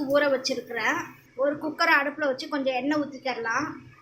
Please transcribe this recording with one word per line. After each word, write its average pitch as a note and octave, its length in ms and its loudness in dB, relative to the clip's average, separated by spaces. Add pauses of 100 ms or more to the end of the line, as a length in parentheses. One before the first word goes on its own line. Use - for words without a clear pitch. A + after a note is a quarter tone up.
(140)
ஊற D4 80 6 (120)
வச்சிருக்கிறேன். B3 640 -2 (440)
ஒரு C#4+ 100 4 (120)
குக்கரை E4 360 2
அடுப்புல C#4+ 300 0
வச்சு C4 240 -4
கொஞ்சம் C4 260 0
எண்ணெய் D4 220 2
ஊத்திக்கிறலாம். B3+ 640 -4 (360)